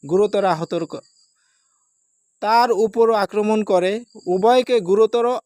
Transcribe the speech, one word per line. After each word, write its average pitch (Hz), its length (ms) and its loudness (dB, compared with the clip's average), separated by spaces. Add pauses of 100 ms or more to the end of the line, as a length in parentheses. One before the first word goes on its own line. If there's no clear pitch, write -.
গুরুতর 196 420 0
আহতর 170 400 -2
ক-, - 200 -14 (1400)
তার 233 300 2
উপরও 226 420 0
আক্রমণ 214 500 -2
করে 185 280 0 (340)
উভয়কে 240 540 2
গুরুতর 214 460 0 (200)